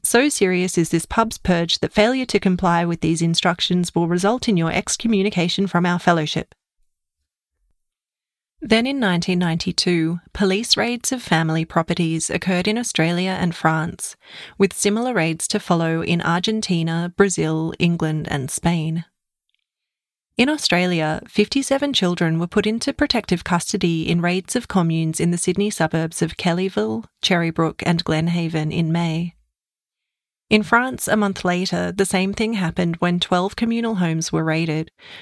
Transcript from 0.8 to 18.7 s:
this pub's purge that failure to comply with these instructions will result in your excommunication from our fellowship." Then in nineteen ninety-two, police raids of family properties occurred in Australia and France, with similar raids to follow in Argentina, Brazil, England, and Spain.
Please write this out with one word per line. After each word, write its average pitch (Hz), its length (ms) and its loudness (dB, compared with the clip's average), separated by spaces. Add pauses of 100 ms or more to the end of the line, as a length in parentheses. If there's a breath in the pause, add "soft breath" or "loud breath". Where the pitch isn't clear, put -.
this 170 160 0
pub's - 320 -2
purge 170 420 0
that - 140 -4
failure 247 320 2
to 202 140 0
comply 175 440 2
with 170 180 -2
these 165 200 0
instructions 175 720 0
will 170 140 2
result 196 420 0
in 190 80 4
your 165 140 2
excommunication 196 960 0
from 175 180 2
our 175 140 0
fellowship." 160 560 0 (2000)
Then 233 280 2
in 277 120 -2
nineteen 180 380 2
ninety-two, 170 840 0 (140)
police 202 420 0
raids 240 360 -2
of 247 100 -4
family 160 420 0
properties 165 680 -2
occurred 180 360 0
in 226 120 0
Australia 180 600 0
and 175 140 0
France, 160 600 -2 (420 loud breath)
with 196 160 2
similar 233 400 0
raids 165 360 -2
to 208 100 -2
follow 165 420 0
in 170 220 0
Argentina, 175 920 0
Brazil, 160 640 2
England, 165 540 0
and 139 180 -4
Spain. 165 560 -2 (1300)